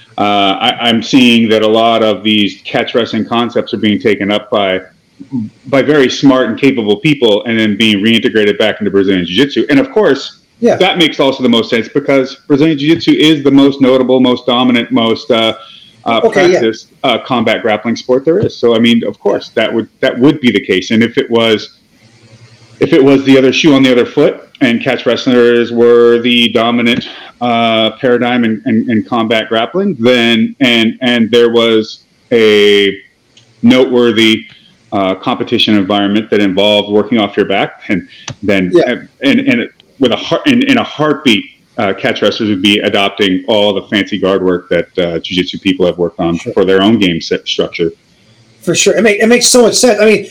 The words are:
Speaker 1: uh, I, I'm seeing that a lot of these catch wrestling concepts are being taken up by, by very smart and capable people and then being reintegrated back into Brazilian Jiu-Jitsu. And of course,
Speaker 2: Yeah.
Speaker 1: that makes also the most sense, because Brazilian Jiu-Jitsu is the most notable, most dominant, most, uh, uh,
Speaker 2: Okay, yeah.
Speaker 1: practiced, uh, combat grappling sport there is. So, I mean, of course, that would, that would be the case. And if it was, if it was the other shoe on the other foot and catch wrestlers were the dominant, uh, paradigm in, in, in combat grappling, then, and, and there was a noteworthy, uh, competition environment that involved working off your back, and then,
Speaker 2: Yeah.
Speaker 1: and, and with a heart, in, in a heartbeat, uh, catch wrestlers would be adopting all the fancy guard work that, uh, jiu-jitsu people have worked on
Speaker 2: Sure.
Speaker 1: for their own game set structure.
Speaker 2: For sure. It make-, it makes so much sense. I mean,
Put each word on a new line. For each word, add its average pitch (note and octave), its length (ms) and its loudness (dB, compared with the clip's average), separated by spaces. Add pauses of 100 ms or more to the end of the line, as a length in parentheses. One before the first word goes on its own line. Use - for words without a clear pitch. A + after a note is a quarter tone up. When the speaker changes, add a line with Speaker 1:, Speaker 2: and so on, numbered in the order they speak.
(180)
Speaker 1:
uh, G2+ 420 0
I, A#2 300 -2
I'm A#2 140 0
seeing A#2 460 2
that G#2+ 120 2
a G#2+ 60 2
lot A2+ 360 2
of G#2 200 -2
these G#2+ 400 -2
catch - 320 -4
wrestling A2+ 300 -2
concepts A#2 500 -4
are - 20 -4
being G#2 220 0
taken G2+ 320 -2
up G#2 180 -4
by, F#2+ 320 -2 (840)
by C3 160 0
very C#3 260 2
smart C3 400 2
and A2 100 -6
capable A2 400 0
people B2 460 0
and A2+ 140 -2
then G#2+ 180 0
being G#2+ 220 0
reintegrated A2 580 0
back G#2+ 220 -2
into G2+ 100 -4
Brazilian F#2+ 380 0
Jiu-Jitsu. B2 420 -2
And D3 100 2
of C4+ 120 -2
course, D#3+ 540 -2 (160)
Speaker 2:
Yeah. G#3+ 160 2
Speaker 1:
that F3+ 200 0
makes D#3+ 220 0
also C3+ 240 -2
the B2 60 2
most A2+ 200 0
sense, A2 200 -2
because C#3 460 -2 (120)
Brazilian D3+ 300 2
Jiu-Jitsu D#3 340 0
is D3 320 2
the C#3 80 2
most C#3 300 4
notable, B2+ 380 2
most B2 280 0
dominant, A#2+ 440 0
most, A2+ 380 -2
uh, A2+ 280 0 (480)
uh, A2+ 200 -2
Speaker 2:
Okay, F#3 180 0
yeah. F3+ 160 2
Speaker 1:
practiced, A2 320 -4 (120)
uh, B2 160 0
combat A2 420 -2
grappling A2 340 -4
sport B2+ 300 -2
there E3 140 2
is. - 160 -4
So, A#2 200 0
I A2+ 40 0
mean, A#2 260 2
of G#2+ 140 -8
course, - 300 -4
that A2 240 -2
would, A2+ 140 -4 (140)
that - 180 0
would C#3+ 220 2
be B2 100 2
the G2+ 120 0
case. F#2 280 -2
And A2+ 100 2
if A#2+ 160 -2
it - 120 -2
was, A2+ 500 -2 (1040)
if - 80 0
it D#3+ 120 4
was C3+ 200 4
the C3+ 140 4
other C3 160 4
shoe D3 200 2
on C3+ 80 2
the C3 100 4
other A#2+ 140 2
foot - 280 0 (260)
and A#2+ 220 0
catch A#2+ 240 -4
wrestlers A#2+ 640 2
were A#2+ 480 4 (100)
the A#2+ 200 2
dominant, A#2+ 580 -2 (320)
uh, A2+ 580 0
paradigm B2 460 0
in, A2 100 0 (120)
in, A2+ 120 0 (140)
in G#2+ 120 -2
combat A2+ 440 -2
grappling, D3+ 480 -2
then, A#2 640 0
and, A#2 420 0
and A#2+ 300 0
there A#2+ 200 4 (100)
was A2+ 420 -2 (280)
a G#2 720 2 (600)
noteworthy, A#2+ 720 2 (580)
uh, F#2+ 240 -2
competition A2+ 600 -4
environment G2+ 540 -2
that G#2 120 0
involved G#2 460 0 (120)
working A2 180 -2
off G2+ 200 -2
your G2 100 0
back, G2+ 240 -2 (160)
and F2 200 -4 (420)
then, G2 140 0 (100)
Speaker 2:
Yeah. B2 320 0 (220)
Speaker 1:
and, C#3 120 2 (120)
and A#2 180 -2 (300)
with B2+ 120 2
a G#2 160 -4
heart, - 180 -2
in, B2 140 2 (120)
in B2 60 0
a G#2+ 60 0
heartbeat, C#3 640 -2 (320)
uh, G2+ 160 -2
catch A#2 280 -4
wrestlers A2 280 -2
would F#2+ 120 -2
be G#2 180 2
adopting G2 680 -2
all G#2 260 0
the F#2+ 100 -8
fancy G2+ 360 -4
guard F#2 240 0
work F2+ 260 -2
that, E2+ 200 -2 (100)
uh, E2+ 200 -4
jiu-jitsu F2+ 400 -6
people F#2 260 -2
have E2+ 120 -2
worked E2+ 220 -4
on E2+ 180 -4
Speaker 2:
Sure. A2+ 160 -12
Speaker 1:
for G2+ 120 0
their F#2+ 160 2
own G#2+ 180 2
game F2 220 0
set - 260 -6
structure. - 440 -4 (720)
Speaker 2:
For F3 140 -4
sure. - 200 0
It G3 80 0
make-, G#3 160 2
it A3+ 80 0
makes A#3+ 200 2
so B3 160 4
much G#3 100 2
sense. G#3+ 260 0
I G#3+ 60 2
mean, G#3+ 260 2